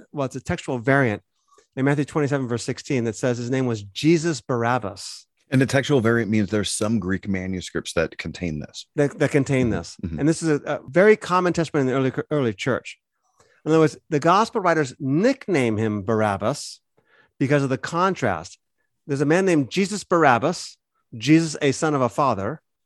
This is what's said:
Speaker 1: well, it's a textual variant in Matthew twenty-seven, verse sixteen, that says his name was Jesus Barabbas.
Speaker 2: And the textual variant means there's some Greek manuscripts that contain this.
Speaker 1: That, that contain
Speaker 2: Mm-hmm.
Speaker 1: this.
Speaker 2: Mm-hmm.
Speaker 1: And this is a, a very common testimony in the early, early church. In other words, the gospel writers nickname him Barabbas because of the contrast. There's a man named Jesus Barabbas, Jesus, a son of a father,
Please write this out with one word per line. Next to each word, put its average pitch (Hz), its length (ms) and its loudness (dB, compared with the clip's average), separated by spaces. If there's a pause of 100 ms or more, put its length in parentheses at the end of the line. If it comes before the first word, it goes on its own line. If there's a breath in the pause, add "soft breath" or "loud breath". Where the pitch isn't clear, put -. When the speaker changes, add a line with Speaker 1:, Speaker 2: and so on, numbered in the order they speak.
(120)
Speaker 1:
well, 143 140 -4
it's 127 100 -10
a 127 40 -8
textual 160 380 -6
variant 120 440 2 (540 soft breath)
in 131 80 -2
Matthew 143 200 2
twenty-seven, 139 440 -2
verse 117 160 -4
sixteen, 127 400 -4
that 113 120 -2
says 123 220 -2
his 120 120 -6
name 131 160 -2
was 110 160 -4
Jesus 151 580 0
Barabbas. 117 840 -4 (240)
Speaker 2:
And 131 100 4
the 131 60 4
textual 139 340 2
variant 113 300 2
means 107 200 2
there's 104 200 -2
some 110 280 -2
Greek 92 300 -4
manuscripts 92 680 -6
that 80 240 -2
contain 80 420 -6
this. - 260 -16 (100)
Speaker 1:
That, 143 220 0
that 143 120 2
contain 131 360 2
Speaker 2:
Mm-hmm. 104 120 -2
Speaker 1:
this. - 240 -12
Speaker 2:
Mm-hmm. 80 180 -8
Speaker 1:
And 143 80 2
this 165 140 0
is 165 60 -2
a, 147 160 0
a - 240 -6
very 202 280 6
common 180 360 0
testimony 156 300 0
in 127 120 0
the 135 40 0
early, 131 320 -2
early 135 240 0
church. - 440 -4 (640 soft breath)
In 156 60 -2
other 160 100 6
words, 156 160 4 (140)
the 147 100 0
gospel 196 400 2
writers 160 380 0
nickname 147 760 0
him 107 260 -2
Barabbas 107 800 -2 (580 soft breath)
because 139 240 2
of 139 60 -2
the 131 100 -2
contrast. 165 800 -2 (480)
There's 139 140 -4
a 147 60 2
man 175 200 4
named 151 240 2
Jesus 190 340 -2
Barabbas, 147 720 2 (400)
Jesus, 151 460 4
a 139 100 4
son 151 220 0
of 135 60 0
a 123 80 2
father, 123 520 -2 (260)